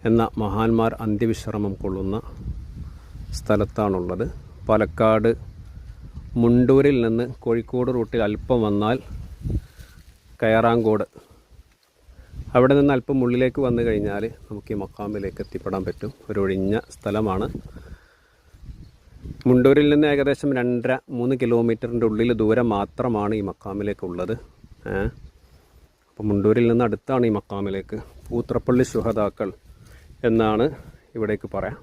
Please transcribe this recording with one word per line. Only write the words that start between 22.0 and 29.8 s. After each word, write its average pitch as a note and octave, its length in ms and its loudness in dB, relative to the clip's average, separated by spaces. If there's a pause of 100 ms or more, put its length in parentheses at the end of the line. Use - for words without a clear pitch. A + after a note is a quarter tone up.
ഉള്ളിൽ A2 200 0 (120)
ദൂരം A2+ 320 4
മാത്രമാണ് G#2 680 -2
ഈ - 80 -4
മക്കാമിലേക്കുള്ളത്. G2 840 -6 (580)
ഏ? G2 100 -2 (1080)
അപ്പം - 200 -10
മുണ്ടൂരിൽ G#2+ 400 4
നിന്ന് A#2 180 4
അടുത്താണ് A#2+ 420 -2
ഈ G#2+ 80 2
മക്കാമിലേക്ക്. G2 600 -8 (320)
പൂത്രപ്പള്ളി B2 640 0
ശുഹദാക്കൾ G#2 580 -2 (800)